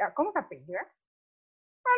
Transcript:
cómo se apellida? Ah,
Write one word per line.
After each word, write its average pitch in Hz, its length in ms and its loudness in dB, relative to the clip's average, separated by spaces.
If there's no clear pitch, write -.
cómo 359 180 0
se 359 80 0
apellida? 170 400 -10
Ah, 494 120 6